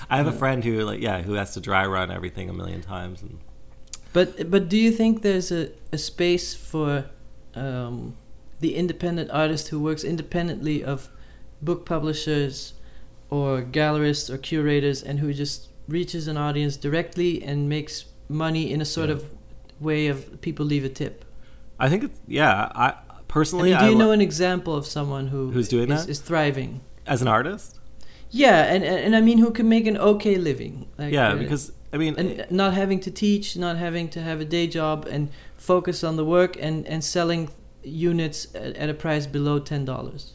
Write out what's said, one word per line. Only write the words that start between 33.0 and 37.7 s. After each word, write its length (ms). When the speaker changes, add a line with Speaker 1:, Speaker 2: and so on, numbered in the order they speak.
Speaker 2:
to 100
teach, 460
not 200
having 320
to 120
have 200
a 40
day 220
job, 440
and 180
focus 460
on 120
the 100
work 340
and, 280
and 160
selling 460